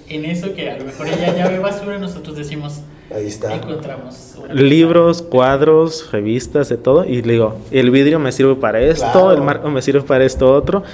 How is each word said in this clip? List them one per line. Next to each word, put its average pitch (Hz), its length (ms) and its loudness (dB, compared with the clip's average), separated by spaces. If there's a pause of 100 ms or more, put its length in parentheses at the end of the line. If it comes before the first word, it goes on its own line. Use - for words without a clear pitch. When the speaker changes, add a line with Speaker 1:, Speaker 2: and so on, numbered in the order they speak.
Speaker 1:
en 151 160 -10
eso 175 300 -6
que 139 160 -8
a 123 80 -10
lo 135 60 -12
mejor 151 220 -12
ella 175 280 -2
ya 180 120 0
ve 185 120 -2
basura, 202 400 -6
nosotros 156 360 -10
decimos, 147 460 -10 (340)
Speaker 2:
Ahí 104 120 -6
está. 107 260 -8
Speaker 1:
"Encontramos - 920 -12
una - 120 -16
Speaker 3:
Libros, 165 640 4
Speaker 1:
cosa". - 100 -12
Speaker 3:
cuadros, 156 840 2
revistas, 117 580 -2
de 120 80 -2
todo, 147 280 2
y 123 160 -2
le 117 120 0
digo, 113 220 2 (140)
"El 127 220 2
vidrio 139 260 4
me 135 140 -2
sirve 135 240 2
para 113 260 0
esto, 151 300 2
Speaker 2:
Claro. 190 220 6
Speaker 3:
el 147 100 4
marco 143 260 -2
me 135 140 -2
sirve 139 180 2
para 135 240 2
esto 131 260 4
otro, 147 300 2 (120)